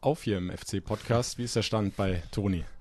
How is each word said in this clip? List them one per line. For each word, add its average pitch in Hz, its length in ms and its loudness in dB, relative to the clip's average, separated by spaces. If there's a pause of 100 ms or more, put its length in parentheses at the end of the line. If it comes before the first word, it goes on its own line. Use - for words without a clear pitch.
auf 147 240 2
hier 101 140 2
im 90 120 -2
F-C-Podcast. - 880 -2
Wie 120 60 -4
ist 117 100 -4
der 113 80 4
Stand 104 340 2
bei 92 360 2
Toni? 95 320 0 (160)